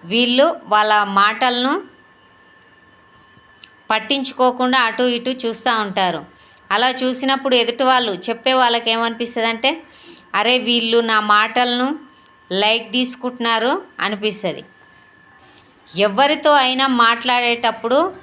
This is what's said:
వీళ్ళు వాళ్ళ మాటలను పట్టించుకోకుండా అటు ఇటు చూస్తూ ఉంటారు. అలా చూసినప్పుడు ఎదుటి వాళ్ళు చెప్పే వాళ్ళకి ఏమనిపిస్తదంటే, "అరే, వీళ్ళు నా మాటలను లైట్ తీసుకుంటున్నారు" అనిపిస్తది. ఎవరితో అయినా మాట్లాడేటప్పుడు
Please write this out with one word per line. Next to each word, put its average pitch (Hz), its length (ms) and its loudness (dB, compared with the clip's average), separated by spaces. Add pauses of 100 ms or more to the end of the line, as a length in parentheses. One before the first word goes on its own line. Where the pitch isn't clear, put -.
వీళ్ళు 247 600 2
వాళ్ళ 214 400 2
మాటలను 240 760 0 (2000)
పట్టించుకోకుండా 254 880 0
అటు 233 240 0
ఇటు 240 260 -2
చూస్తూ 240 520 -4
ఉంటారు. 185 440 -2 (460)
అలా 226 180 2
చూసినప్పుడు 262 680 -2
ఎదుటి 233 280 0
వాళ్ళు 254 280 2
చెప్పే 226 420 -2
వాళ్ళకి 233 380 2
ఏమనిపిస్తదంటే, 233 920 -2 (520)
"అరే, 226 220 2
వీళ్ళు 233 400 0
నా 226 220 2
మాటలను 240 800 0 (520)
లైట్ 214 400 0
తీసుకుంటున్నారు" 247 920 -2 (180)
అనిపిస్తది. 196 680 -6 (1300)
ఎవరితో 277 560 2
అయినా 262 340 2
మాట్లాడేటప్పుడు 240 1400 0